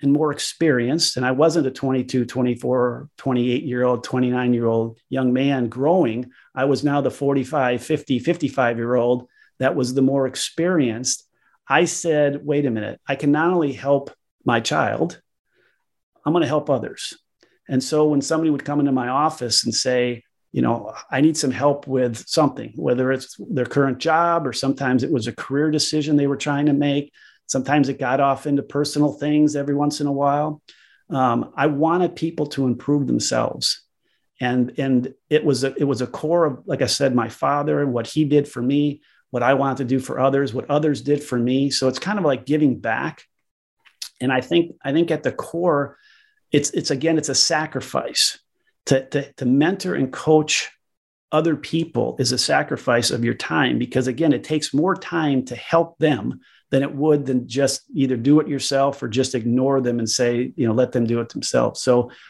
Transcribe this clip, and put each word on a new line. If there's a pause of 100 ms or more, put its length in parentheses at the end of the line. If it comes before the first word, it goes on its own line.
and
more
experienced,
and
I
wasn't
a
twenty-two,
twenty-four,
twenty-nine-year-old,
twenty-nine-year-old (100)
young
man
growing, (240)
I
was
now
the
forty-five,
fifty,
fifty-five-year-old (300)
that
was
the
more
experienced. (400)
I
said,
"Wait
a
minute,
I
can
not
only
help (340)
my
child, (1080)
I'm
gonna
help
others." (540)
And
so
when
somebody
would
come
into
my
office
and
say, (280)
you
know, (180)
"I
need
some
help
with
something,"
whether
it's
their
current
job
or
sometimes
it
was
a
career
decision
they
were
trying
to
make, (340)
sometimes
it
got
off
into
personal
things
every
once
in
a
while. (480)
Um,
I
wanted
people
to
improve
themselves. (580)
And,
and (160)
it
was
a,
it
was
a
core
of,
like
I
said,
my
father
and
what
he
did
for
me, (280)
what
I
wanted
to
do
for
others,
what
others
did
for
me.
So
it's
kind
of
like
giving
back. (960)
And
I
think,
I
think
at
the
core, (520)
it's,
it's,
again,
it's
a
sacrifice (480)
to,
to,
to
mentor
and
coach (600)
other
people
is
a
sacrifice
of
your
time,
because
again,
it
takes
more
time
to
help
them (300)
than
it
would
than
just (100)
either
do
it
yourself
or
just
ignore
them
and
say,
you
know,
let
them
do
it
themselves.
So (200)